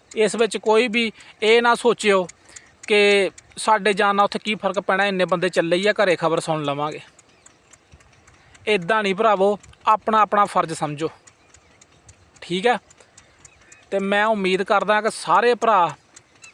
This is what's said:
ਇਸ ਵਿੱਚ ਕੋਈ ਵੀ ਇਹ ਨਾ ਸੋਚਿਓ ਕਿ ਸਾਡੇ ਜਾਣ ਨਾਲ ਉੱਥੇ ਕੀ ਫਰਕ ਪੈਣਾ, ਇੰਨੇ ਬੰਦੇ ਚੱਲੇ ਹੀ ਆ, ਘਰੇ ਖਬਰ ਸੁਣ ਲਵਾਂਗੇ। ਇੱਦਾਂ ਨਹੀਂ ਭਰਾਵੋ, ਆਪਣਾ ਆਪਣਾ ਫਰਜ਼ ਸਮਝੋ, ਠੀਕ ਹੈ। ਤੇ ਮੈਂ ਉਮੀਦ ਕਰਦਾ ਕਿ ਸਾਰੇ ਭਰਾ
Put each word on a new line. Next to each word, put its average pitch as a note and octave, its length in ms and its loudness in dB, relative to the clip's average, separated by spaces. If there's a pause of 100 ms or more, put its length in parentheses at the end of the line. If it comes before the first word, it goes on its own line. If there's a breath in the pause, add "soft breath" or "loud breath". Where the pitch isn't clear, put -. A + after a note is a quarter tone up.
(160)
ਇਸ G#3+ 200 0
ਵਿੱਚ A3 220 -2
ਕੋਈ A3 300 2
ਵੀ A3+ 240 -2 (300 loud breath)
ਇਹ A3+ 200 4
ਨਾ A#3+ 140 2
ਸੋਚਿਓ G3 500 0 (640 loud breath)
ਕਿ G3+ 420 2 (280)
ਸਾਡੇ G#3+ 360 0
ਜਾਣ G3+ 220 0
ਨਾਲ G3+ 100 2
ਉੱਥੇ G3 140 -6
ਕੀ G#3+ 160 -6
ਫਰਕ F#3+ 240 -4
ਪੈਣਾ, G3 260 0
ਇੰਨੇ F#3 200 0
ਬੰਦੇ F3+ 240 -2
ਚੱਲੇ F3 280 0
ਹੀ G3 100 0
ਆ, G#3 60 2
ਘਰੇ F#3+ 220 2
ਖਬਰ E3 240 -2
ਸੁਣ D#3 240 -4
ਲਵਾਂਗੇ। C#3+ 360 -6 (1700 soft breath)
ਇੱਦਾਂ G#3+ 360 0
ਨਹੀਂ F#3+ 120 -2
ਭਰਾਵੋ, G3+ 420 2 (300)
ਆਪਣਾ A3 340 2
ਆਪਣਾ G3+ 240 2
ਫਰਜ਼ E3+ 280 -2
ਸਮਝੋ, D3+ 360 -6 (1300)
ਠੀਕ F#3 260 -4
ਹੈ। A#3 100 2 (1120 soft breath)
ਤੇ G3 100 -2
ਮੈਂ G3+ 240 0
ਉਮੀਦ G3 380 0
ਕਰਦਾ G3+ 380 0
ਕਿ G#3+ 100 -2
ਸਾਰੇ G#3+ 440 2
ਭਰਾ G3+ 340 2 (640)